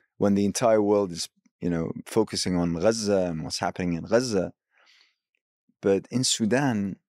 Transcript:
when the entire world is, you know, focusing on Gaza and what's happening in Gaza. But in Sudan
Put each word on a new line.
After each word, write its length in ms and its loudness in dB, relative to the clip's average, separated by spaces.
when 160 2
the 100 2
entire 380 2
world 280 2
is, 200 -10
you 120 -2
know, 220 -2
focusing 500 -2
on 200 0
Gaza 540 0
and 140 -6
what's 180 -8
happening 340 -2
in 80 -4
Gaza. 500 0
But 300 2
in 120 -2
Sudan 760 0